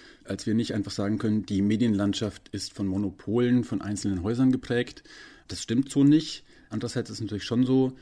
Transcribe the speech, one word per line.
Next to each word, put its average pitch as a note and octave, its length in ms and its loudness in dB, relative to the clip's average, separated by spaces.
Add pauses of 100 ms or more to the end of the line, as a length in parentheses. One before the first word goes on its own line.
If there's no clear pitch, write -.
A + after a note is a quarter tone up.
(260)
als - 220 -8
wir A2 60 0
nicht A2+ 200 0
einfach G#2 180 -4
sagen G#2+ 260 -2
können, G#2+ 280 0
die G2 160 0
Medienlandschaft G2+ 880 0
ist - 240 -10
von G2+ 140 -4
Monopolen, G#2+ 760 0
von A2+ 180 -6
einzelnen G2 420 -4
Häusern A#2+ 280 4
geprägt. B2 520 -2 (440)
Das - 140 -10
stimmt B2+ 280 0
so C#3 140 2
nicht. D3+ 400 4 (260)
Andererseits A#2 400 -6
ist A2 100 -10
es - 20 -6
natürlich G#2 240 -6
schon A#2+ 200 2
so, C3 360 4